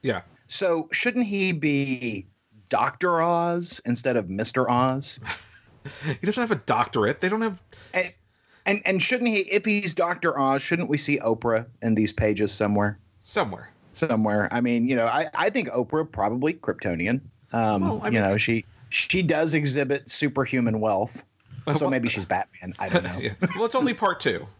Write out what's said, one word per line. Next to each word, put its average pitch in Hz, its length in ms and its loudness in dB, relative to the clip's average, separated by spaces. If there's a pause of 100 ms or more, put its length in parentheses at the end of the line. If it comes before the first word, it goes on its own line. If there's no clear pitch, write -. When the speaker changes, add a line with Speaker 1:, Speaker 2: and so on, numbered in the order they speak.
Speaker 1:
Yeah. 107 200 -2 (240)
Speaker 2:
So 170 460 0
shouldn't 240 340 0
he 196 260 0
be 135 720 -2 (440)
Doctor 160 500 2
Oz 170 640 0
instead 120 320 0
of 95 140 -2
Mister 113 400 0
Oz? 131 540 0
Speaker 1:
<laughs> - 60 -10 (760)
He 151 200 -4
doesn't 208 160 -2
have 226 120 0
a 143 120 -2
doctorate. 120 560 2
They 180 80 0
don't 220 120 0
have 214 200 -2 (320)
Speaker 2:
And, 180 200 -2 (540)
and, 202 180 2
and 185 180 2
shouldn't 240 280 2
he, 208 100 2
if 190 240 0
he's 208 300 2
Doctor 170 440 0
Oz, 135 240 2
shouldn't 175 260 -2
we 147 80 0
see 143 220 0
Oprah 113 480 0 (160)
in 113 140 2
these 107 160 2
pages 104 400 2
somewhere? 104 480 0 (240)
Speaker 1:
Somewhere. - 440 -4 (240)
Speaker 2:
Somewhere. 107 600 2
I 120 80 0
mean, 120 260 2
you 131 80 2
know, 113 120 2
I, 139 280 0
I 196 160 2
think 202 200 -2
Oprah 151 380 -2
probably 120 460 0
Kryptonian. 101 680 -2 (320)
Um, 107 300 0
Speaker 1:
Well, 104 180 0
I 208 60 -6
Speaker 2:
you 214 60 0
Speaker 1:
mean 110 100 2
Speaker 2:
know, 98 140 2
she, 113 280 0 (260)
she - 320 0
does 160 320 2
exhibit 139 540 0
superhuman 123 680 0
wealth. 107 460 -2 (420)
Speaker 1:
Uh, 147 80 0
Speaker 2:
So - 120 2
Speaker 1:
well 135 40 0
Speaker 2:
maybe 120 180 0
she's 104 180 -4
Batman. 92 520 -6
I 98 100 -6
don't 175 140 2
know. 180 140 -6
Speaker 1:
<laughs> - 40 -8
Yeah. 107 120 -4 (240)
Well, 214 80 0
it's 226 100 -2
only 254 180 2
part 202 280 -2
two. 92 260 -2 (140)